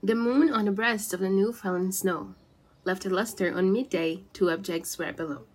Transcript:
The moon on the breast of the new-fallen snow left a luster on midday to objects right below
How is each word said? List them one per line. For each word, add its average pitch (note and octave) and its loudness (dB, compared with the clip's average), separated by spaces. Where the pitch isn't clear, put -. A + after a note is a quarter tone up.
The A3 2
moon B3+ 4
on A3 0
the G3 2
breast A3 -2
of F3+ -4
the F#3+ 0
new-fallen G3 0
snow F#3+ -2
left F#3+ -2
a F#3+ -2
luster F#3 0
on F#3+ 4
midday F#3 0
to F3 2
objects E3+ -4
right D#3+ -6
below D#3 -8